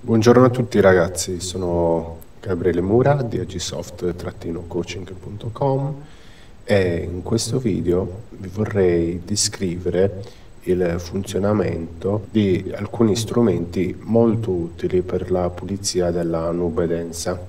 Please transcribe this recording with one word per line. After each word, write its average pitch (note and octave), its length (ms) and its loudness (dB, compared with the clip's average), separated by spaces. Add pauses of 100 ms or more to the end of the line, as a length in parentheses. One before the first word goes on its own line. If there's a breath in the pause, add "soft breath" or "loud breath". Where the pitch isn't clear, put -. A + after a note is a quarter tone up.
Buongiorno A#2 440 6
a - 20 8
tutti A#2+ 320 0
ragazzi, F#2 600 4
sono E2+ 800 -2 (200)
Gabriele F2 400 0
Mura B2+ 400 4
di A2+ 180 -4
agisoft F2 760 -6 (520)
coaching F2 460 -6
punto G#2 400 -10
com C#3 420 -2 (720 loud breath)
e F2+ 360 2
in F2 220 -6
questo A2+ 360 -2
video F2+ 720 0
vi G2 180 -12
vorrei F2+ 760 2
descrivere F#2+ 1000 -2 (380 loud breath)
il F2+ 340 0
funzionamento F#2+ 1300 -2
di F#2+ 440 2
alcuni G#2 400 2
strumenti F2 840 0
molto A2+ 520 2
utili F2+ 500 -2
per F2+ 280 -4
la F2+ 200 2
pulizia F#2 600 -2
della E2 400 -2
nube E2+ 360 0
densa. E2+ 520 -4 (100)